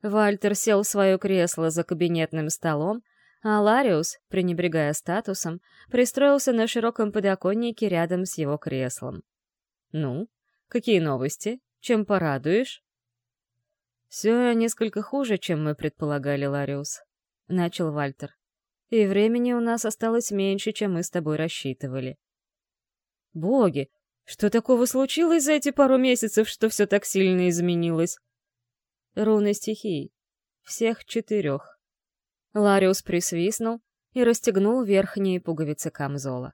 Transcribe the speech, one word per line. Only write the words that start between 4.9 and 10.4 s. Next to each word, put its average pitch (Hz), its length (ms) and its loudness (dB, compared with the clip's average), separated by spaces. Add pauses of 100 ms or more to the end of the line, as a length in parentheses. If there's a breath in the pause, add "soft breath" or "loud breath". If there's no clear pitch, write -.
статусом, 180 680 -6 (300 soft breath)
пристроился 269 640 2
на 226 140 2
широком 226 460 -2
подоконнике 214 760 -2
рядом 180 360 0
с - 140 -10
его 147 180 -2
креслом. 131 640 -6 (720)
«Ну, 151 360 -4 (400)